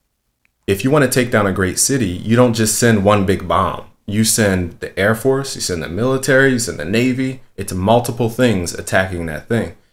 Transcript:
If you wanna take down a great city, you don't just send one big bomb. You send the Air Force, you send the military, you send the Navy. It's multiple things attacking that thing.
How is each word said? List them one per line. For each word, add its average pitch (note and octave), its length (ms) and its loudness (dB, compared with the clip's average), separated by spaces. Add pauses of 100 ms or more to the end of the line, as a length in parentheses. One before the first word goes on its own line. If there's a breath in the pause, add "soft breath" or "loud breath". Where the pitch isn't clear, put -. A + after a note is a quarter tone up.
(640)
If G2 180 -2
you C3 80 0
wanna D3+ 180 4
take B2 200 0
down G#2 160 2
a F#2+ 80 0
great F#2 240 -2
city, C3 320 0
you F2 260 -2
don't B2 180 4
just A2 260 0
send A2 240 2
one G2+ 220 4
big F#2 220 -2
bomb. E2+ 380 0 (220)
You G#2 160 0
send F#2+ 560 0
the - 200 -10
Air G#2 160 2
Force, C3+ 400 0
you - 60 -10
send E2+ 220 -4
the - 60 -10
military, C3 640 2
you B2 80 0
send E2+ 200 -6
the D2 60 -8
Navy. B2+ 560 -2 (160)
It's G2 160 -8
multiple A2+ 560 0
things G#2 440 0
attacking F#2+ 540 -4
that D2+ 200 -10
thing. G2+ 280 -4 (180)